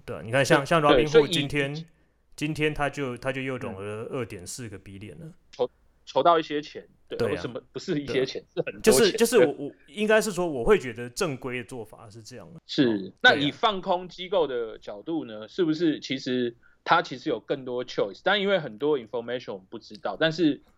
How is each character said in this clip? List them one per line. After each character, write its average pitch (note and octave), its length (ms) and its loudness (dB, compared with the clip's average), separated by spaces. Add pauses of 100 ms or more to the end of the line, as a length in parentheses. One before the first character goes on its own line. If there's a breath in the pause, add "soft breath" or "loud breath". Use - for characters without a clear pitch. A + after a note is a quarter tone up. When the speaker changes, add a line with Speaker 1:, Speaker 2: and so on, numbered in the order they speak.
Speaker 1:
对 A#2 100 -10
啊， D2+ 80 -12
你 A2 80 -8
看 C3+ 140 4
像， D3+ 160 4
Speaker 2:
对， C#3 40 -6
Speaker 1:
像 E3 160 2
Robin D3 260 6
Hood D3 240 6
今 C#3+ 160 -2
天， C#3 260 -2
Speaker 2:
对， - 20 -8
所 D#3+ 60 -10
以 - 20 -14
以 - 20 -16 (500)
Speaker 1:
今 D3+ 180 -4
天 D3+ 200 0
他 D3 160 0
就， C3+ 280 -6
他 C3+ 140 -4
就 C3 100 -4
又 C3 160 -4
融 G#2 160 -8
了 G#2 380 -8
Speaker 2:
嗯。 C3 80 -4
Speaker 1:
二 A#2+ 60 -4
点 F2+ 200 -12
四 A2+ 240 -12
个 F#2 100 -14
billion G2 400 -16
了。 D#3+ 120 -16 (200)
Speaker 2:
筹， - 180 -2 (360)
筹 - 180 0
到 E3+ 160 6
一 D#3+ 40 -2
些 D3+ 180 -4
钱， - 260 -14 (200)
对， A#2 100 -10
Speaker 1:
对 A2+ 100 0
啊。 G2+ 40 0
Speaker 2:
不 G2 40 0
是 F2+ 60 -8
什 F2+ 80 -8
么， A#2 120 -10 (120)
不 C3 60 -10
是 D#3 200 -4
一 C#3+ 60 -8
些 B2+ 180 0
钱， - 200 -6 (100)
Speaker 1:
对 F3 80 -4
啊。 - 40 -2
Speaker 2:
是 - 60 -10
很 G#3 100 -16
多 - 0 -
钱。 - 20 -
Speaker 1:
就 A3 80 8
是， F#3+ 220 8
就 A#3 120 4
是 A#3+ 140 4
我， E3+ 60 10
Speaker 2:
对。 C#3+ 100 0 (100)
Speaker 1:
我， C3+ 60 -10 (160)
应 G#3+ 180 -2
该 G#3+ 160 6
是 G#3+ 100 -2
说， F3 160 0
我 C3+ 160 -2
会 G3+ 140 8
觉 B2 160 -4
得 A#2+ 160 -8
正 D3+ 260 -2
规 B2 220 -6
的 B2 60 -6
做 A#2+ 200 -10
法 - 260 -18
是 A2 120 -18
这 A#2+ 160 -18
样 F#2+ 160 -16
的。 E2 140 -18
Speaker 2:
是， C3+ 200 2
Speaker 1:
哦， G2+ 340 -2
Speaker 2:
那 - 140 6
以 C#3+ 160 -2
放 G3+ 300 0
空 F#3 260 -2
机 F3+ 220 -12
构 F3 160 2
的 A#2 320 -6
角 G#2 240 -14
度 D#3 240 -4
呢， A2 140 -12
Speaker 1:
对 G#2+ 60 -12
啊。 - 20 -18
Speaker 2:
是 F3+ 180 0
不 D#3 80 2
是 D#3 260 0
其 C3 200 -6
实 B2+ 360 -2 (280 soft breath)
它 E3+ 180 4
其 D3+ 160 -8
实 C#3+ 140 -4
有 A2+ 80 -2
更 C3+ 260 -6
多 B2 180 -6
choice， G#2 400 -4
但 G3+ 160 4
因 G3 80 0
为 G3 120 4
很 A#2+ 180 -10
多 C#3+ 220 0
information A#2+ 540 -6
我 G2 40 -10
们 F#2+ 100 -18
不 A#2 120 -14
知 - 180 -18
道， G2+ 180 -6
但 D#3+ 160 2
是 D#3 300 2 (160)